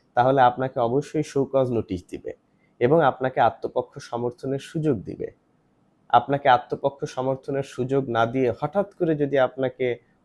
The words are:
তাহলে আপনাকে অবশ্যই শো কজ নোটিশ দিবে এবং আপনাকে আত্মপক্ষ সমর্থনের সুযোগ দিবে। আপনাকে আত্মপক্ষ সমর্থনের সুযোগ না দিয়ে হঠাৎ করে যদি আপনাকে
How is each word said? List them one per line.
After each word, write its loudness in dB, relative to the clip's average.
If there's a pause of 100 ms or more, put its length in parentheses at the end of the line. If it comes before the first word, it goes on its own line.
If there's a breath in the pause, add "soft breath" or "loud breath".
(140)
তাহলে 4
আপনাকে 2
অবশ্যই -2
শো -2
কজ 0
নোটিশ -4
দিবে -10 (480)
এবং 4
আপনাকে 0
আত্মপক্ষ -2
সমর্থনের -6
সুযোগ -2
দিবে। -10 (800)
আপনাকে 2
আত্মপক্ষ 0
সমর্থনের -4
সুযোগ -2
না 2
দিয়ে 0
হঠাৎ -4
করে 0
যদি 0
আপনাকে -2 (260)